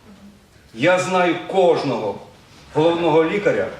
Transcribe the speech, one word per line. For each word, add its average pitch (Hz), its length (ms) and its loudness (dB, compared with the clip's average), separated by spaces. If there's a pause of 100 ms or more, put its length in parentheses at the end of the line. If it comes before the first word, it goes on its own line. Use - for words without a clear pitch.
(720)
Я 170 260 0
знаю 180 360 0 (120)
кожного 139 680 0 (580)
головного 165 520 2
лікаря 165 420 -2 (120)